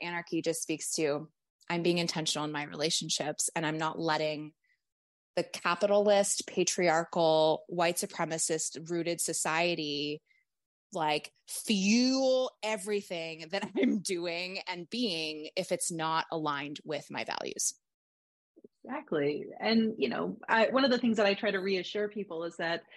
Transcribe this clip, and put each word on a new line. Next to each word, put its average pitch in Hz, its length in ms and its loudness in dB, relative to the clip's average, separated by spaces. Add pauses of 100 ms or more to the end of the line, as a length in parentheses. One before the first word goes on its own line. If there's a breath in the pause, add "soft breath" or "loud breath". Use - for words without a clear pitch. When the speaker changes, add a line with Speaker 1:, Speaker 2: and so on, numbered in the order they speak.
Speaker 1:
anarchy 170 400 -4
just 165 220 0
speaks - 300 -4
to 147 360 0 (400)
I'm 170 140 0
being 175 160 4
intentional 156 460 -2
in 151 60 -4
my 147 120 -4
relationships 156 920 -2
and 165 100 0
I'm 156 120 0
not 160 220 -2
letting 156 540 0 (840)
the 175 80 0
capitalist, 202 1040 4
patriarchal, 160 1200 4
white 175 300 2
supremacist 160 920 -4
rooted 170 320 -2
society, 156 1000 -2 (720)
like, 156 400 -2 (140)
fuel 254 1040 4 (120)
everything 185 880 -4
that 202 220 -4
<laughs> 202 40 -2
I'm 220 240 2
doing 175 640 -4
and 175 220 -8
being 160 680 -4
if 185 140 -4
it's 175 200 -2
not 160 400 0
aligned 147 540 -4
with 147 260 -6
my 117 140 -4
values. - 500 -4 (1080)
Speaker 2:
Exactly. 156 640 -2 (120)
And, 220 380 2
you 240 120 0
know, 185 280 -4 (100)
I, 226 220 6
one 262 160 2
of 240 60 4
the 247 60 4
things 226 200 2
that 214 80 4
I 196 80 4
try 202 180 -2
to 196 80 0
reassure 196 480 -2
people 196 380 -6
is 170 120 -8
that 170 260 -2 (140 loud breath)